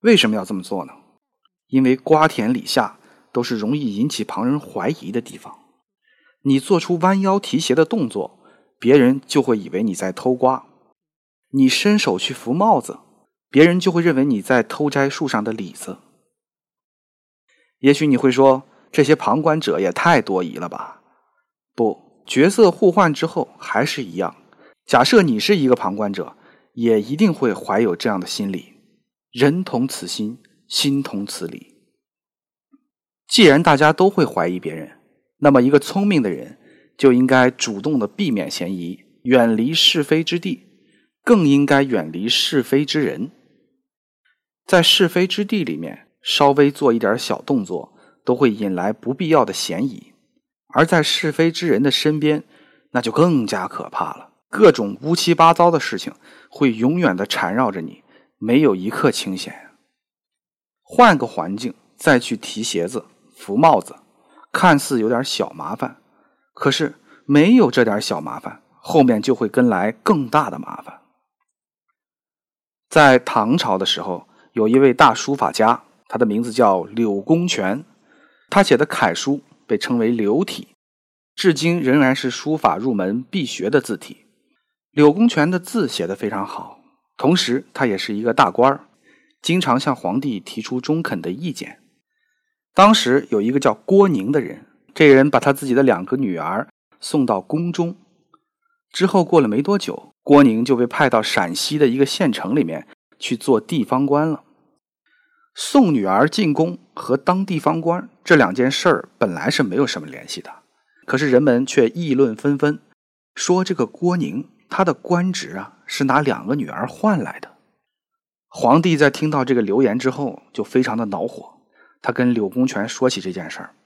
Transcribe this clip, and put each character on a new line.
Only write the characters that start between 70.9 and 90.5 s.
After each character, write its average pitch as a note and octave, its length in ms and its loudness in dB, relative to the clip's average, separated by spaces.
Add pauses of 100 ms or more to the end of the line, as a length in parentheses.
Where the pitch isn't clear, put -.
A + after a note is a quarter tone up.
在 C#3 300 6
唐 A#2 380 0
朝 G#2+ 200 -2
的 F#2+ 80 -2
时 F2 160 -4
候， F2+ 260 -10 (240)
有 A2 160 0
一 A#2+ 100 4
位 C3+ 160 6
大 B2+ 200 6
书 C3+ 200 -4
法 G#2 180 -2
家， A2+ 320 0 (260)
他 - 80 -8
的 A#2 80 2
名 G#2+ 180 -2
字 A#2+ 80 -8
叫 G#2 320 2
柳 G2+ 380 -4
公 E3+ 260 0
权， A2 380 -4 (640)
他 G3 120 4
写 E3 140 4
的 C#3 100 2
楷 F#2 280 -2
书 C#3 260 -4 (260)
被 G#2+ 120 -2
称 A#2+ 200 -4
为 A2+ 120 0
“柳 A2+ 340 0
体”， - 240 -10 (640)
至 F3 200 2
今 E3 260 -2
仍 C3+ 180 2
然 C3 160 4
是 C3 160 -4
书 D3+ 280 -6
法 D#3 180 0
入 C3 180 -4
门 G2+ 300 -4
必 F3+ 220 -6
学 - 240 -6
的 D#3+ 100 2
字 G3 160 -6
体。 - 300 -18 (640)
柳 D3 220 4
公 G#3+ 120 2
权 E3 240 0
的 F3+ 80 -2
字 F3 300 -4
写 F2+ 180 -6
得 F#2+ 120 -8
非 G#2+ 120 -6
常 G2 160 -8
好， - 360 -16 (340)
同 D3 180 0
时 C#3 400 -2
他 C#3 120 -4
也 G2+ 120 -2
是 G#2+ 160 -8
一 G#2 80 -6
个 A#2 120 -2
大 G3 180 2
官 B2+ 180 2
儿， C#3+ 200 -6 (520)
经 F3+ 200 0
常 B2 180 0
向 C#3 160 -4
皇 F#2+ 240 -6
帝 C3 180 -6
提 - 240 -12